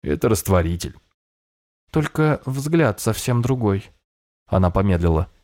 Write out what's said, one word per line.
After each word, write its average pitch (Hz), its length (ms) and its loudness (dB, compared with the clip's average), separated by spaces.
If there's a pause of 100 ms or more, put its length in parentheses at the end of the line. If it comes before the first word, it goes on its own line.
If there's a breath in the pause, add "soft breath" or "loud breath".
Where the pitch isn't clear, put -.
«Это 76 260 -2
растворитель». 87 680 -2 (920)
«Только 156 540 0
взгляд 139 540 0
совсем 120 420 -2
другой». 117 480 0 (560)
Она 92 260 2
помедлила. 85 600 2 (120)